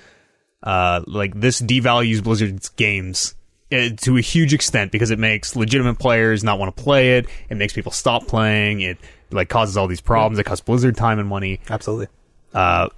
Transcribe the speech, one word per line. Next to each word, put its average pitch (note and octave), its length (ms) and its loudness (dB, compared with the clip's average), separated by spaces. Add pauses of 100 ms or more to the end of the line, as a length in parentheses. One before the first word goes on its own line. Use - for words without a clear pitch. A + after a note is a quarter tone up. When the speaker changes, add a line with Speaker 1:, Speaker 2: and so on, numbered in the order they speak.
(640)
Speaker 1:
uh, F2+ 440 0
like, G2+ 320 -4
this A#2+ 220 0
devalues A#2+ 640 2
Blizzard's G#2 460 -2
games, G2 640 -2 (380)
uh, B2 180 0 (100)
to B2+ 160 2
a A#2+ 40 6
huge D3+ 320 2
extent G#2+ 400 0
because A2 200 0
it G#2+ 80 -2
makes G#2+ 340 -2
legitimate A#2+ 460 0
players A2+ 420 2
not G#2 160 0
wanna F#2+ 140 -4
play B2+ 460 4
it. A#2+ 80 0 (220)
It A2 100 -8
makes G#2 160 -2
people - 180 -6
stop A#2 340 -2
playing. G#2+ 540 0
It, F2+ 180 -6 (320)
like, F#2+ 180 -2
causes A2 280 0
all G2 100 2
these F2+ 140 -6
problems. A2 400 2
It G2+ 40 -2
costs - 200 -6
Blizzard B2 320 2
time A2+ 240 2
and G2+ 80 -4
money. G2 400 -4
Speaker 2:
Absolutely. G#2+ 400 -6 (440)
Speaker 1:
Uh, F2+ 460 2